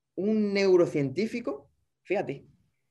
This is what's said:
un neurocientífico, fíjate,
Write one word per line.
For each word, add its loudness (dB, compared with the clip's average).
un 0
neurocientífico, 0
fíjate, -4